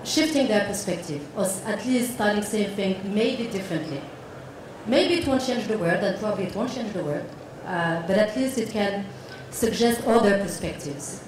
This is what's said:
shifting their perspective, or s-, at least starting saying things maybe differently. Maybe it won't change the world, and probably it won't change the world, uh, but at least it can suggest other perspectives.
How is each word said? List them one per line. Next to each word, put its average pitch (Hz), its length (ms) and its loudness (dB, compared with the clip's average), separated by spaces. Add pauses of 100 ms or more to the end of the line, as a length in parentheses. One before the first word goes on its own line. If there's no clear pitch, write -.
shifting 285 440 2
their 208 180 4
perspective, 165 560 -4 (140)
or 208 80 0
s-, - 220 -2
at 208 200 -4
least 247 280 2
starting 208 280 2
saying 202 340 0
things 190 300 2
maybe 220 420 2
differently. 156 540 -4 (880)
Maybe 349 280 4
it 330 120 0
won't 262 180 2
change 226 220 -2
the 214 100 0
world, 180 260 2
and 190 160 0
probably 202 260 0
it - 100 -6
won't 247 180 -2
change 226 200 -6
the 170 100 -2
world, 147 240 -4 (380)
uh, 170 420 0
but 190 100 4
at 214 200 4
least 262 200 0
it 220 140 -2
can 202 340 0 (460)
suggest 233 560 2
other 208 320 6
perspectives. - 880 -6